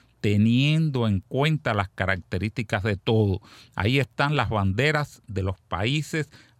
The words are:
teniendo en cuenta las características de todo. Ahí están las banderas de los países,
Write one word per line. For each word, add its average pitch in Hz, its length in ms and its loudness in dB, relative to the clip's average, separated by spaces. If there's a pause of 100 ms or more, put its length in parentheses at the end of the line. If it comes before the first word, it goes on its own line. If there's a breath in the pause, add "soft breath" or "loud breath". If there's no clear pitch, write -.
(220 loud breath)
teniendo 123 840 2
en 98 120 0
cuenta 143 540 -2
las 98 160 0
características 95 920 -4
de 107 140 0
todo. 110 440 0 (340 loud breath)
Ahí 123 240 2
están 143 360 -2
las 117 140 0
banderas 117 800 -2
de 98 160 -6
los 95 240 -6
países, 143 600 -4 (300 loud breath)